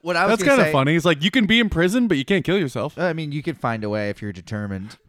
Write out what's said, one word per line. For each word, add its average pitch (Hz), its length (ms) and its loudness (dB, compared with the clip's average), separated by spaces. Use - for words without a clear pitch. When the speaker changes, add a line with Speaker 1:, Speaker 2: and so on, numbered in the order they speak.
Speaker 1:
what 175 140 -2
I 175 100 2
was 208 80 4
Speaker 2:
That's 214 100 0
Speaker 1:
gonna 277 140 4
Speaker 2:
kinda 170 120 4
Speaker 1:
say - 20 -4
Speaker 2:
funny. 147 240 4
It's 165 100 2
like, 156 180 2
you 196 80 0
can 233 140 2
be 220 140 4
in 220 100 2
prison, 190 380 2
but 170 100 0
you 135 80 0
can't 190 200 0
kill 180 120 2
yourself. 139 400 -4
Speaker 1:
I 170 160 -2
mean, 156 180 -8
you 143 120 -6
can 151 120 -6
find 113 280 -4
a 104 60 -4
way 104 200 -2
if 101 120 -8
you're 104 100 -8
determined. 98 680 -10